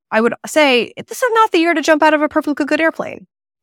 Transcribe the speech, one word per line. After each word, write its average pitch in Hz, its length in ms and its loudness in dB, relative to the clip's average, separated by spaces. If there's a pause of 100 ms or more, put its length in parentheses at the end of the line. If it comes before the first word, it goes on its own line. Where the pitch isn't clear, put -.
(120)
I 220 100 2
would 233 120 0 (120)
say, 262 500 0
"This - 260 -12
is 508 120 0
not 440 180 2
the - 80 0
year 339 140 2
to 320 80 -2
jump 302 200 2
out 311 120 4
of 294 80 0
a 302 80 0
perfectly 294 360 -2
good 302 140 -2
airplane." - 480 -4 (360)